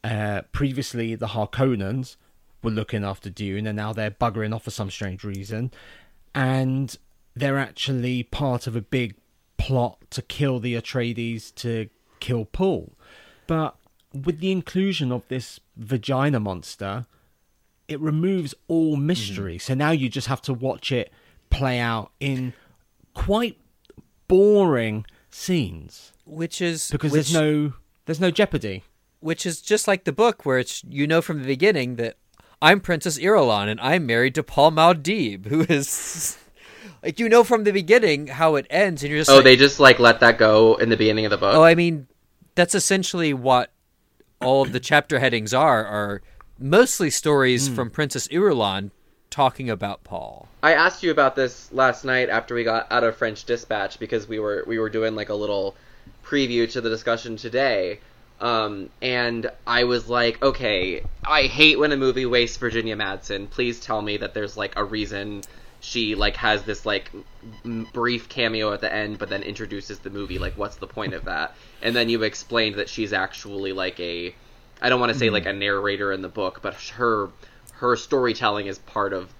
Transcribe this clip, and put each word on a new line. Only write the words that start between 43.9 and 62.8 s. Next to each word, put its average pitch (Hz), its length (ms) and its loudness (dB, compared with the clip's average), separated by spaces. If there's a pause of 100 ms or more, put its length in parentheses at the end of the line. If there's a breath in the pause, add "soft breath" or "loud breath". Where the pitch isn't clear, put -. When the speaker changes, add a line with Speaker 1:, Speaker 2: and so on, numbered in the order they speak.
Speaker 2:
all 131 220 4
of 139 100 -2
the 123 80 -2
chapter 147 380 2
headings 117 360 0
are, 131 300 4
are 104 380 -4 (360 soft breath)
mostly 170 520 4
stories 135 580 2
Speaker 1:
Hmm. 127 60 -4
Speaker 2:
from 117 160 -4
Princess 143 380 -4
Irulan 113 640 0 (400)
talking 139 400 0
about 101 320 -6
Paul. - 460 -14 (140)
Speaker 3:
I 156 120 6
asked 170 280 2
you 175 80 0
about 143 260 2
this 131 360 -4
last 127 320 2
night 127 240 0
after 113 260 -2
we 117 100 -2
got 113 260 -2
out 117 140 2
of 113 120 0
French 110 280 -4
Dispatch, 110 540 -4
because 110 300 -6
we 110 100 -8
were, 104 280 -4
we 113 120 -4
were 110 120 -2
doing, 110 240 -2
like, 104 140 -8
a 104 60 -4
little 101 420 -4 (480 soft breath)
preview 120 480 0
to 127 80 -6
the 113 100 -4
discussion 113 460 -4
today. 110 640 -2 (400 soft breath)
Um, 107 480 -4 (140)
and 120 480 -2 (160)
I 120 180 2
was 120 240 -2
like, 120 340 0
"Okay, 107 600 0 (240)
I 147 160 2
hate 143 360 4
when 151 140 2
a 139 40 0
movie 131 280 0
wastes 120 320 0
Virginia 113 400 -4